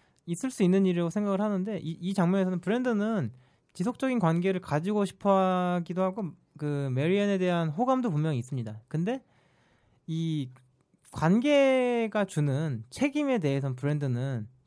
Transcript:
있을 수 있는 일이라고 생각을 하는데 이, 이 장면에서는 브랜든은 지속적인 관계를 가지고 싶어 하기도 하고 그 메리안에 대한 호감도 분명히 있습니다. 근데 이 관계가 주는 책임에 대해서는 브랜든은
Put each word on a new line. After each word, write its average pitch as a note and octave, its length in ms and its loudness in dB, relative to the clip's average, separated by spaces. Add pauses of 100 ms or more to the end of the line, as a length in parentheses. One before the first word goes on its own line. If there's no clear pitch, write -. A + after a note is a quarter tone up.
(260)
있을 E3+ 240 -6
수 A3+ 140 -2
있는 F#3+ 240 4
일이라고 F3 240 0
생각을 G3+ 280 -2
하는데 G3+ 440 -2
이, D#3 80 -6 (100)
이 F#3 140 -4
장면에서는 F#3 460 2
브랜든은 G#3+ 720 0 (420)
지속적인 B3 440 -2
관계를 F3 420 2
가지고 F#3+ 460 0
싶어 G3 260 -2 (440)
하기도 F3 260 -4
하고 F#3+ 300 -4 (260)
그 C#3+ 340 -2
메리안에 F#3+ 460 2
대한 F3 320 2
호감도 B3 400 0
분명히 D3+ 300 0
있습니다. A2 480 -6
근데 G#3 360 -2 (840)
이 D#3+ 420 -2 (640)
관계가 B3 1120 2
주는 C#3+ 640 -2
책임에 C#4 480 0
대해서는 C#3 380 0
브랜든은 C3 720 -2 (200)